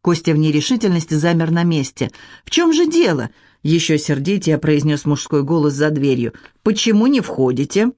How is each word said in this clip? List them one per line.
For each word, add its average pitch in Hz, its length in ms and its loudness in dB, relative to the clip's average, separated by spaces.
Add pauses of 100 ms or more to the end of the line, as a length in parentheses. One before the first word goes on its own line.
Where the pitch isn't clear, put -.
Костя 170 320 0
в 151 60 2
нерешительности 156 760 0
замер 165 380 0
на 170 100 0
месте. 147 480 -2 (340)
«В - 60 -16
чём 330 220 2
же 320 180 2
дело?» — 185 400 0 (320)
ещё 160 340 0
сердитее 151 640 -2
произнёс 151 460 0
мужской 143 400 -2
голос 147 300 0
за 147 160 0
дверью. 135 420 -2 (320)
«Почему 214 420 2
не 269 140 2
входите?» 139 760 -2